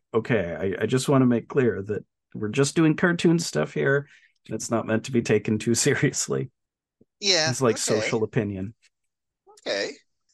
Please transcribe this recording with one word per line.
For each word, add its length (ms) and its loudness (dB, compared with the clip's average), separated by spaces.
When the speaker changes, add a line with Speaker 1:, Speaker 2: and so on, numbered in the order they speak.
Speaker 1:
"Okay, 680 -2
I, 40 -4
I 20 0
just 240 0
wanna 160 6
make 220 2
clear 360 0
that 200 -6
we're 140 -4
just 260 0
doing 200 4
cartoon 440 2
stuff 340 -4
here. 340 0
It's 260 -8
not 160 -2
meant 180 0
to 60 -10
be 100 2
taken 360 2
too 180 0
<laughs> 0 -
seriously." 760 0
Speaker 2:
Yeah, 320 0
Speaker 1:
It's 100 -4
like 160 2
Speaker 2:
okay. 60 -4
Speaker 1:
social 400 -2
opinion. 500 -4
Speaker 2:
Okay. 260 -4